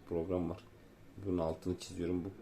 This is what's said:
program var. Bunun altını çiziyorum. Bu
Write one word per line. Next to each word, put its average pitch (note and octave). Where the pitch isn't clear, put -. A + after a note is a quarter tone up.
program E2+
var. F2
Bunun F#2
altını E2+
çiziyorum. F2+
Bu F#2+